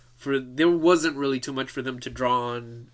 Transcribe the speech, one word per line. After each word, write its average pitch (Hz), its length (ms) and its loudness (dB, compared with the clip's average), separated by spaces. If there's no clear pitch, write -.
for, 139 240 -2
there 131 300 2
wasn't 165 460 4
really 139 240 0
too 139 140 -6
much 135 180 -4
for 139 100 -6
them 127 180 -6
to 123 100 -12
draw 123 420 0
on 120 420 -12